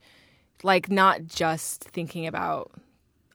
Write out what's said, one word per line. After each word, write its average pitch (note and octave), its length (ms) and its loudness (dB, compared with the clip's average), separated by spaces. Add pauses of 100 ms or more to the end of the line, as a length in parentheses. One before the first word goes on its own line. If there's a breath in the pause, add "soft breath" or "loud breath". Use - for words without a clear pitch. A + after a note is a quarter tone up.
(640 soft breath)
like, F#3 260 2
not F#3+ 380 4
just - 560 -4
thinking E3 440 -8
about D#3+ 440 -4 (640)